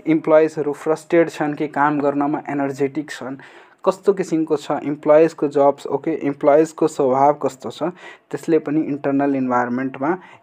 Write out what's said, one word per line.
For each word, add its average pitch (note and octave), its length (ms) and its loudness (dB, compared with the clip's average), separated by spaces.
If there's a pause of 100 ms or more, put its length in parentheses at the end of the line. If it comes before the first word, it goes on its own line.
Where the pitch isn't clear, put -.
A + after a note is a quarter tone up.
इम्प्लोइजहरू D3+ 640 2
फ्रस्ट्रेट D#3 560 0
छन् D3 240 -4
कि D3 140 -4
काम D3 320 0
गर्नमा C#3+ 500 0
एनर्जेटिक C#3 640 -4
छन्, C3 260 -12 (480)
कस्तो F#3+ 280 -2
किसिमको D#3+ 440 -4
छ - 140 -10
इम्प्लोइजको D3+ 760 2
जब्स, C#3 400 0
ओके, C#3+ 240 -4
इम्प्लोइजको D3+ 760 2
स्वभाव C#3 460 2
कस्तो - 360 -6
छ, - 140 -8 (480)
त्यसले D#3 280 0
पनि D3+ 220 -2
इन्टरनल C#3 540 -2
इन्भाइरोमेन्टमा C3 800 -2 (260)